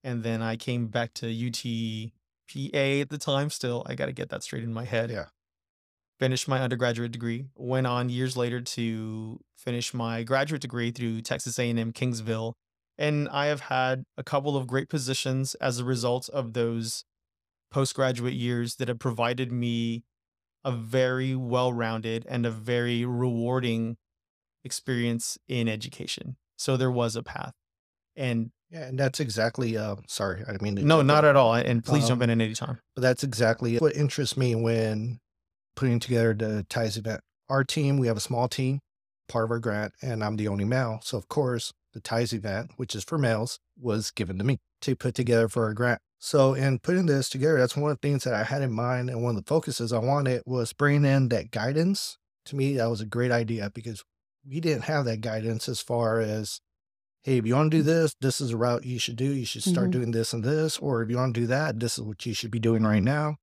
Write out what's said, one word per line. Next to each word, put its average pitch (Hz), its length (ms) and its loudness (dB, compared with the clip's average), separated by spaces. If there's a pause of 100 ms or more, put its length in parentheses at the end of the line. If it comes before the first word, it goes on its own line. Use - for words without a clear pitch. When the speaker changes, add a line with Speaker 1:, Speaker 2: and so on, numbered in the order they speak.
Speaker 1:
And 123 200 -4
then 113 180 -2
I 113 140 -2
came 120 320 -2
back 117 280 -2
to 117 160 -6
U 117 200 -4
T 113 600 -6 (340)
P 139 260 -8
A 139 280 2
at 139 80 -6
the 151 80 -8
time 143 320 -2
still. 120 360 -4
I - 100 -6
gotta 135 180 -4
get - 160 -8
that - 140 -8
straight 123 200 -8
in 117 100 -6
my 117 120 -8
head. 117 260 -2
Speaker 2:
Yeah. 98 140 -8 (960)
Speaker 1:
Finished 127 280 0
my 135 120 0
undergraduate 120 520 -2
degree, 117 340 -6 (100)
went 131 320 0
on 123 220 0
years 127 280 -2
later 120 240 0
to 110 760 -6 (180)
finish 120 360 -6
my 113 300 -2
graduate 135 380 0
degree 120 300 -2
through 117 300 -4
Texas 127 360 -4
A 120 120 0
and 117 100 0
M 113 140 -4
Kingsville. 113 600 -4 (440)
And 147 320 0
I 143 160 0
have 147 160 0
had 131 420 0 (140)
a 127 60 -10
couple 139 340 0
of 127 100 -2
great 135 220 -2
positions 131 680 -2
as 123 240 -2
a 123 60 -4
result 123 440 0
of 131 240 -4
those 117 520 -2 (680)
postgraduate 131 640 0
years 120 420 -2
that 123 140 -4
have 117 100 -4
provided 120 520 -2
me 117 520 -2 (640)
a 135 80 0
very 127 600 0
well-rounded 117 920 0
and 120 180 0
a 113 60 0
very 120 540 -2
rewarding 120 920 0 (680)
experience 120 720 -2 (100)
in 120 200 0
education. - 680 -8 (220)
So 135 200 0
there 127 140 2
was 120 240 0
a 117 80 -6
path. - 300 -10 (640)
And 117 360 -2 (180)
Speaker 2:
Yeah, 165 180 -14
and 131 120 -6
that's 135 200 2
exactly, 113 580 0
uh, 107 180 -2 (120)
sorry, 98 360 -4
I - 80 -8
didn't 98 100 -6
mean 101 140 -2
to 98 80 0
Speaker 1:
No, 156 140 8
Speaker 2:
jump 139 100 6
Speaker 1:
not 151 160 6
Speaker 2:
in. 151 80 10
Speaker 1:
at 139 40 6
all. 120 200 8
And 120 280 2
please 143 240 4
jump 127 140 4
Speaker 2:
Um, 120 80 4
Speaker 1:
in 117 120 4
at 113 40 4
any 110 80 -4
time. - 260 -6 (160)
Speaker 2:
but 127 60 -4
that's 127 220 4
exactly 117 540 2
what 156 180 4
interests 143 420 0
me 127 180 2
when 113 640 0 (560)
putting 120 240 2
together 113 340 2
the 107 360 -2
ties 113 280 0
event. 110 240 -6 (260)
Our 135 160 2
team, 139 340 2
we 131 100 2
have 110 100 2
a - 20 -4
small 123 300 -2
team, 135 300 0 (480)
part 113 180 0
of 113 60 -2
our 117 80 0
grant, 107 420 -2
and 113 220 -4
I'm 107 120 -2
the 104 120 -2
only 98 180 0
male. 117 360 0
So - 160 -6
of - 120 -8
course, 127 420 -2 (220)
the 117 80 -14
ties 117 320 0
event, 104 420 -6
which - 180 -6
is 104 100 -6
for 165 140 -4
males, 117 420 0 (200)
was 110 320 -2
given 95 260 -4
to 98 60 -2
me 131 160 2 (220)
to 131 140 0
put 123 200 -4
together 117 340 4
for 117 160 0
our 107 80 -2
grant. 117 260 2 (200)
So 135 340 4
in 135 260 2
putting 180 280 2
this 139 220 2
together, 143 280 2
that's 127 200 4
one 147 140 0
of 135 80 -2
the 143 80 -2
things 143 180 2
that 123 100 0
I 104 80 0
had 135 180 -2
in 131 120 0
mind, 123 360 -2
and 120 140 -4
one 120 120 0
of 98 80 -4
the - 60 -16
focuses 127 440 0
I 117 60 2
wanted 131 460 2
was 123 280 -2
bringing 143 320 4
in 135 240 6
that 113 200 0
guidance. 147 680 0 (280)
To 143 100 -10
me, 139 200 0
that 117 140 2
was 107 120 -2
a 110 40 -4
great 120 260 0
idea 113 420 0
because 110 300 -10 (420)
we 135 140 -6
didn't 151 240 0
have 147 220 0
that 113 160 0
guidance 110 480 -2
as 120 120 -4
far 117 380 2
as, 107 400 -2 (640)
"Hey, 131 140 2
if 110 80 2
you 120 100 4
wanna 156 140 6
do 156 140 4
this, 160 360 4
this 131 220 0
is 123 100 -2
a 117 60 -2
route 120 280 2
you 123 140 -4
should 117 160 -4
do. 131 160 0
You 131 140 -2
should - 180 -8
start 185 280 4
Speaker 3:
Mm-hmm. 123 80 2
Speaker 2:
doing 117 120 0
this 113 220 0
and 113 100 -2
this. 156 340 0
Or 131 240 0
if 110 80 -2
you 120 80 0
wanna 127 160 2
do 120 140 2
that, 131 320 0
this 117 180 -2
is 117 60 -8
what 107 220 -8
you 117 80 -4
should 107 180 -4
be 117 80 -2
doing 113 240 4
right 107 200 6
now." 147 400 2